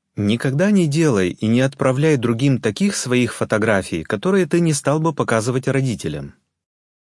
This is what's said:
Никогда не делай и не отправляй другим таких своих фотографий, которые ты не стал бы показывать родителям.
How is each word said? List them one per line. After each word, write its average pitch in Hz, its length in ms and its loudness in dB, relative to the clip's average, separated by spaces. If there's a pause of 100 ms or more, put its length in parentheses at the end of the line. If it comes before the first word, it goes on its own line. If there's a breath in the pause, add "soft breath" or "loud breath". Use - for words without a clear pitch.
(160)
Никогда 127 540 0
не 196 160 4
делай 139 460 2
и - 160 -4
не 120 140 4
отправляй 135 560 2
другим 120 440 0
таких 190 340 -2
своих 123 380 0
фотографий, 101 720 -2
которые 185 420 0
ты 170 140 0
не 165 140 2
стал 143 260 0
бы 160 120 0
показывать 127 560 -2
родителям. 123 680 -4 (840)